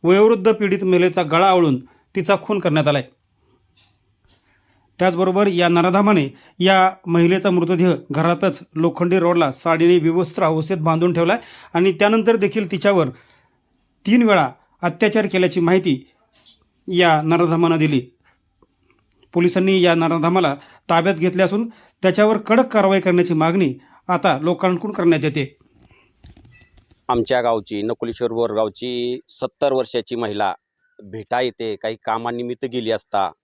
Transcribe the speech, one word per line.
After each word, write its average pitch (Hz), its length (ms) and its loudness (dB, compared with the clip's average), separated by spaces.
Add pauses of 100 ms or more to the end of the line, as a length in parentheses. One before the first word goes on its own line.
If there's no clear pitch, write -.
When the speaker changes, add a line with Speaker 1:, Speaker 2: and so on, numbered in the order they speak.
Speaker 1:
वयोवृद्ध 202 480 4
पीडित 202 320 -2
महिलेचा 180 400 2
गळा 165 260 2
आवळून 156 360 2
तिचा - 560 -4
खून 208 180 -4
करण्यात 156 280 0
आलाय. 143 160 -2 (2000)
त्याचबरोबर 185 480 2
या 175 200 0
नराधामाने 175 680 2 (220)
या 185 360 2 (100)
महिलेचा 175 440 2
मृतदेह 175 460 2 (160)
घरातच 170 480 0 (160)
लोखंडी 175 440 0
रॉडला 170 320 0
साडीने 170 460 2
विवस्त्र 165 460 -2
अवस्थेत 160 340 -2
बांधून 165 360 0
ठेवलाय 170 240 0 (360)
आणि 185 180 2
त्यानंतर 208 440 2
देखील 202 360 -4
तिच्यावर 185 380 0 (960)
तीन 240 180 4
वेळा 180 260 2 (320)
अत्याचार 208 440 -2
केल्याची 185 340 0
माहिती 170 520 0 (760)
या 175 340 2
नराधामानं 165 560 0
दिली. 151 220 0 (1300)
पोलिसांनी 185 480 2
या 170 140 4
नराधामाला 165 600 0 (340)
ताब्यात 170 260 2
घेतले 180 280 0
असून 208 260 -2 (320)
त्याच्यावर 208 360 2
कडक 226 300 0
कारवाई 196 320 2
करण्याची 180 340 0
मागणी 165 400 0 (340)
आता 175 340 0
लोकांकडून 180 500 -2
करण्यात 170 320 2
येते. 151 340 -4 (1500)
Speaker 2:
आमच्या 123 340 0
गावची, 107 400 -2
नकुलेश्वर 117 500 -6
बोरगावची 117 960 -4
सत्तर 135 460 -4
वर्षाची 120 420 -4
महिला 104 380 -4 (500)
भेटा 110 380 -6
येथे 113 340 -6
काही 110 200 -8
कामानिमित्त 120 720 -8
गेली 117 260 -6
असता 98 400 -4 (120)